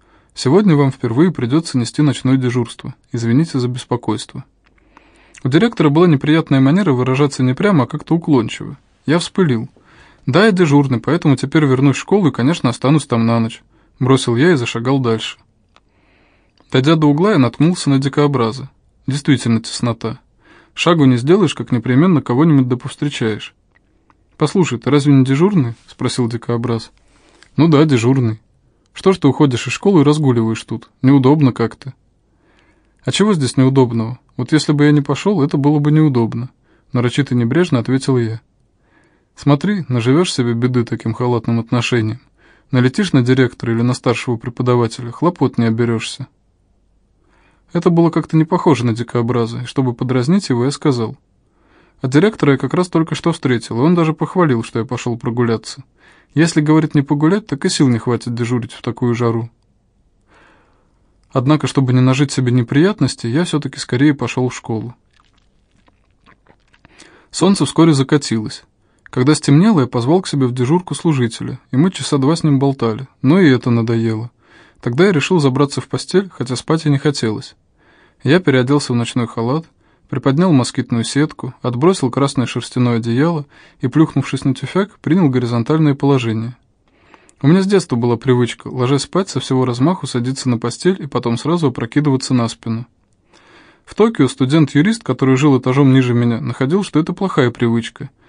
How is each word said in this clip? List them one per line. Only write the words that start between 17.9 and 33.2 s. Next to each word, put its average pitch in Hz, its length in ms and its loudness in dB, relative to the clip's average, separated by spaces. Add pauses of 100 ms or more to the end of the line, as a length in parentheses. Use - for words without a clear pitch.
на 135 80 2
дикообраза. 135 720 -2 (340)
Действительно 120 560 0
теснота. 113 580 -6 (540)
Шагу 165 320 2
не 127 120 4
сделаешь, 156 360 2
как - 180 -10
непременно 131 520 2
кого-нибудь 135 440 2
да 127 80 -2
повстречаешь. 123 800 -6 (840)
«Послушай, 147 420 0
ты 160 100 -6
разве 143 240 4
не 135 100 6
дежурный?» 135 520 0 (100)
спросил 123 420 -4
дикообраз. 117 640 -6 (640)
«Ну 151 120 4
да, 156 180 4
дежурный». 120 560 0 (520)
«Что - 180 0
ж 185 60 0
ты - 100 0
уходишь 131 400 0
из 123 60 -6
школы 196 280 2
и - 20 6
разгуливаешь 127 600 0
тут? - 280 -12 (100)
Неудобно 135 500 4
как-то». - 440 -6 (1080)
«А - 80 -6
чего 208 220 2